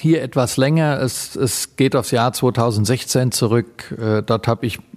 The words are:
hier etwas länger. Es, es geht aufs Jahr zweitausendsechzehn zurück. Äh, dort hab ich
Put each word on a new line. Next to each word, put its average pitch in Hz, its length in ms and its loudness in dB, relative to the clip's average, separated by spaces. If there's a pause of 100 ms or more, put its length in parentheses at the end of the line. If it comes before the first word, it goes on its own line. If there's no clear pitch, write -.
hier 160 220 2
etwas 127 340 -2
länger. 147 440 2
Es, - 360 -6
es - 400 -4
geht 135 180 2
aufs 127 160 0
Jahr 120 220 2
zweitausendsechzehn 120 1000 0
zurück. - 640 -2
Äh, 107 240 0
dort 113 260 -2
hab 117 160 0
ich 113 140 -4 (180)